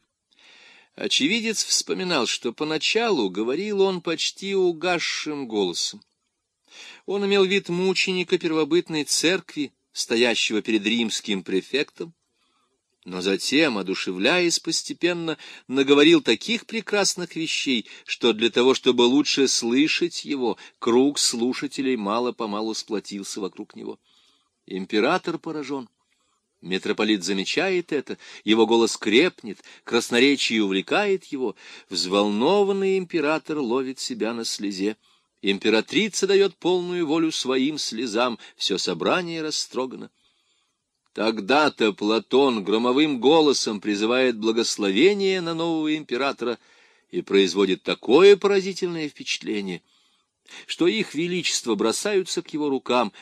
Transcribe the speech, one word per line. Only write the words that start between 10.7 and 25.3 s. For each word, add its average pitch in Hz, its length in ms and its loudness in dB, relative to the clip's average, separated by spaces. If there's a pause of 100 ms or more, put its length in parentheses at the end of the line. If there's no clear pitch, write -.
римским 107 580 -2
префектом, 92 720 -4 (920)
но 90 160 -8
затем, 113 560 2
одушевляясь 104 800 0
постепенно, 165 800 -4 (300)
наговорил 143 520 6
таких 131 460 -2
прекрасных 196 680 -4
вещей, 135 500 -2 (180)
что - 280 0
для 110 180 0
того, 127 240 4
чтобы 123 280 2
лучше 135 460 2
слышать 135 760 -2
его, 131 340 -4 (220)
круг 131 380 2
слушателей 127 760 -2
мало-помалу 110 800 -4
сплотился 101 680 -8
вокруг 98 340 -12
него. 107 240 -14 (680)
Император 113 720 -2